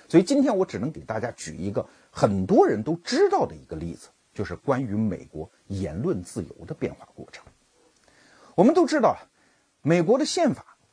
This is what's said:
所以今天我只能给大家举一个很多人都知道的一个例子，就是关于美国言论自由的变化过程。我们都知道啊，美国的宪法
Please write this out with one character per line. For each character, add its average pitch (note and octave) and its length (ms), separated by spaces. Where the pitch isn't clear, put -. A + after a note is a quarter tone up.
所 C4 100
以 F#3 40
今 C#4 180
天 B3+ 140
我 F#3 100
只 - 120
能 C3 140
给 - 100
大 A2 160
家 A2+ 140
举 - 240
一 F#2 160
个 A2+ 120
很 G2 340
多 D4+ 220
人 G#2+ 160
都 D#3+ 140
知 F4 320
道 F#4 160
的 - 100
一 C#3 100
个 E3 120
例 E3 160
子， - 160
就 G#2 100
是 F2+ 140
关 C3+ 260
于 G2+ 120
美 G#2+ 360
国 D#2 180
言 F#2 300
论 C3 240
自 F2+ 220
由 - 220
的 D#3 100
变 - 180
化 - 220
过 - 160
程。 - 140
我 E3+ 100
们 D4 100
都 F4 120
知 D4+ 140
道 F#3 120
啊， - 80
美 E3+ 200
国 G#3 160
的 D4 80
宪 D#4 280
法 - 220